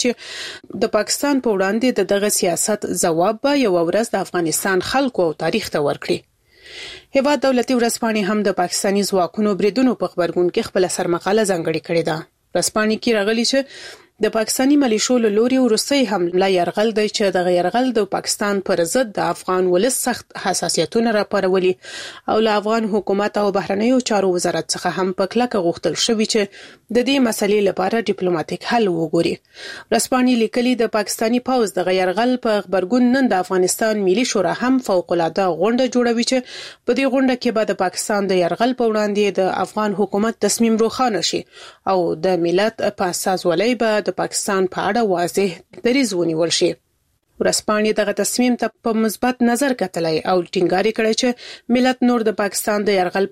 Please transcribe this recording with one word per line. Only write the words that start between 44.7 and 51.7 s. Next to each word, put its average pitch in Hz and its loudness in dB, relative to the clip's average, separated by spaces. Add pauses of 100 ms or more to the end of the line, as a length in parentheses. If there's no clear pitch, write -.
په - -4
اړه 226 0 (120)
واضح 175 -2 (300)
دریځ 247 2
ونیول 165 0
شي. 170 2 (720)
ورځپاڼې 208 0
دغه 202 0
تصمیم 247 2
ته 226 -2 (180)
په 220 0
مثبت 247 0
نظر 254 0
کتلی 165 -2 (180)
او 185 4
ټینګار 180 0
یې 220 0
کړی 220 2
چې 254 2 (480)